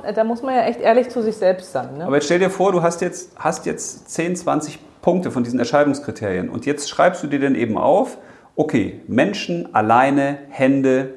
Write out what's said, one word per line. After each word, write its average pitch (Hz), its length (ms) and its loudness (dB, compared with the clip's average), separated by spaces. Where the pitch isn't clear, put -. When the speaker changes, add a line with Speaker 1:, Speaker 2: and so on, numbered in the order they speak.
Speaker 1:
da 220 80 2
muss 233 180 -2
man 262 140 -4
ja 247 80 4
echt 233 180 -2
ehrlich 240 280 4
zu 247 120 -4
sich 214 160 -2
selbst 185 340 0
sein, 131 260 -6
ne? 160 80 -8
Speaker 2:
Aber 135 100 0
jetzt 147 100 2
stell 170 140 2
dir 180 100 4
vor, 185 220 2
du 175 100 2
hast 165 200 0
jetzt, 175 360 -6
hast - 280 -4
jetzt - 440 -8
zehn, 175 260 -4
zwanzig 151 440 -4
Punkte 180 300 2
von 123 120 -2
diesen 120 160 -2
Entscheidungskriterien 117 920 0
und - 160 -8
jetzt 143 240 -4
schreibst - 340 2
du 156 40 -6
dir 143 120 -2
dann 135 160 2
eben 110 220 -2
auf, 143 400 2
okay, 120 520 -2
Menschen, 170 640 -2
alleine, 139 640 4
Hände, 131 680 2